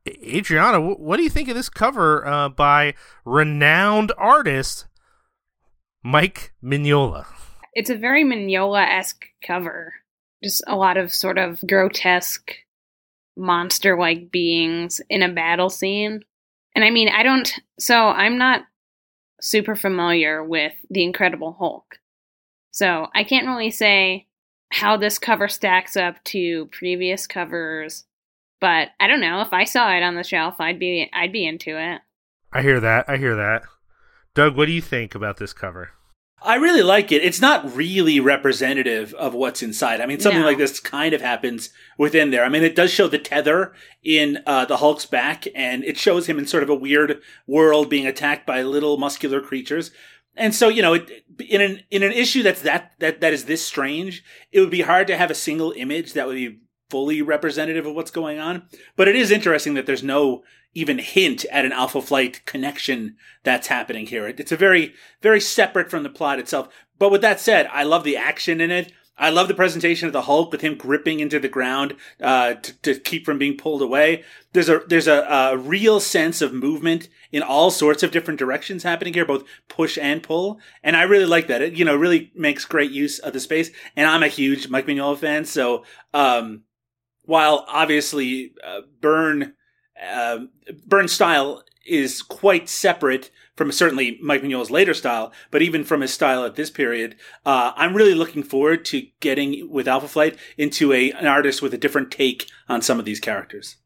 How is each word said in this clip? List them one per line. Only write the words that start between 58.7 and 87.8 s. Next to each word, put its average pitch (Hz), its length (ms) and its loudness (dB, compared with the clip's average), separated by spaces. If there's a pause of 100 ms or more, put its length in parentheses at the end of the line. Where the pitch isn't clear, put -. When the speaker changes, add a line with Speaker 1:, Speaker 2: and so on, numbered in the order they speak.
Speaker 3:
But 190 140 4
it 214 80 4
is 233 140 2
interesting 165 440 0
that 131 120 -4
there's 131 160 -2
no 139 420 0 (300)
even 151 240 -2
hint 147 480 0
at 139 180 0
an 131 80 -2
Alpha 127 300 -2
Flight 131 420 -2
connection 131 720 -6 (280)
that's 127 240 0
happening 113 360 -4
here. 107 240 -8
It, 120 100 -12
it's 147 140 -8
a 156 60 -2
very, 180 340 6 (300)
very 214 180 6
separate 185 500 0
from 160 120 -6
the 139 80 -8
plot 139 280 -4
itself. 131 300 -6 (300)
But 202 120 4
with 196 120 4
that 208 180 4
said, 196 320 4
I 143 120 -2
love 160 200 2
the 143 140 0
action 151 420 -2
in 165 100 0
it. 180 220 -4 (260)
I 156 120 2
love 180 180 2
the 185 60 -2
presentation 170 520 0
of 147 60 -6
the 135 100 0
Hulk 156 300 2
with 151 80 -4
him 151 160 -2
gripping 151 440 -2
into 147 180 -2
the 131 100 -4
ground, 135 480 -4 (240)
uh, 123 340 2
to, - 280 -16
to 135 180 0
keep - 240 -8
from 147 140 -2
being 139 180 -2
pulled 147 240 -4
away. 151 440 2 (280)
There's 170 160 4
a, 160 180 4
there's 160 220 2
a, 147 140 6
a 131 340 2
real 196 440 2
sense 165 420 0
of 131 100 0
movement 156 560 -2 (240)
in 147 100 -2
all 156 280 4
sorts 151 320 2
of 180 80 2
different 165 280 -2
directions 147 440 -6
happening 175 320 -4
here, 170 100 0
both 139 200 -2 (240)
push - 280 -4
and 151 260 -4
pull. 185 380 -4 (220)
And 160 120 0
I 170 100 4
really 196 200 6
like 165 220 2
that. 123 160 -2
It, 165 100 -2
you 165 140 0
know, 147 100 4
really 165 380 2
makes 147 320 -2
great 147 240 0
use 139 280 -4
of 143 140 -10
the 131 80 -6
space. 160 300 -2 (260)
And 147 100 4
I'm 160 160 4
a 151 60 4
huge 135 400 -2
Mike 135 180 -2
Mignola 143 300 -2
fan. 151 300 -4
So, 120 380 -2 (280)
um, 120 520 0 (580)
while 156 440 4
obviously, 143 840 -2 (100)